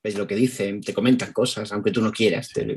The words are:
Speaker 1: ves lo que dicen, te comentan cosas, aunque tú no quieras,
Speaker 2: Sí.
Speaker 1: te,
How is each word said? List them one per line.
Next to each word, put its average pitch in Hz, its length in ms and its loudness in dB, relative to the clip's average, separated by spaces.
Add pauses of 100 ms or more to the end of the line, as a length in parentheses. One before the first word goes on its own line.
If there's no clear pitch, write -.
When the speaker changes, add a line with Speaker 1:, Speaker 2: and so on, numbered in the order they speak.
Speaker 1:
ves 104 140 -4
lo 101 100 -2
que 98 80 -2
dicen, 104 460 0
te 101 120 -6
comentan 123 380 2
cosas, 107 400 -2
aunque 104 200 0
tú 113 100 0
no 110 100 2
quieras, 104 360 2
Speaker 2:
Sí. - 80 -16
Speaker 1:
te, 107 220 -2